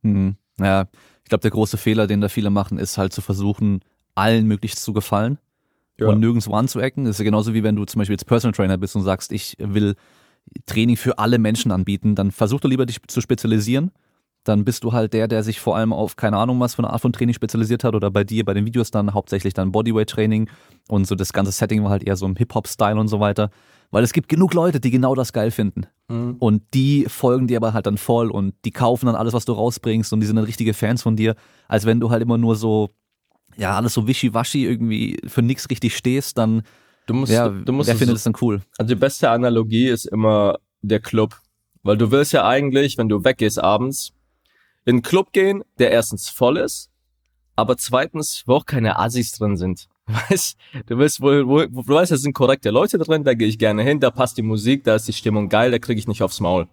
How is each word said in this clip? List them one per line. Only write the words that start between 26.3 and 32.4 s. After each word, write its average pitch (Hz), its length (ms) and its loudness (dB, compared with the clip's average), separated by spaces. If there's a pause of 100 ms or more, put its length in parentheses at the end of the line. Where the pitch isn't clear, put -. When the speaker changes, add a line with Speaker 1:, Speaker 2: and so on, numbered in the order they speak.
Speaker 1:
Und 107 240 2 (100)
die 139 360 2
folgen 127 380 0
dir 120 100 0
aber 110 160 0
halt 113 120 -2
dann 104 120 0
voll 117 340 0
und 98 220 -4 (100)
die 110 80 -4
kaufen 123 360 0
dann 113 80 2
alles, 113 180 -2
was 117 120 -2
du 123 80 -2
rausbringst 110 600 -2
und 110 80 2
die 104 40 2
sind 110 120 0
dann 107 80 2
richtige 110 280 -2
Fans 117 300 -2
von 113 140 2
dir, 110 180 2 (320)
als 104 180 0
wenn 113 140 4
du 117 100 0
halt 117 120 2
immer 117 160 0
nur 113 180 2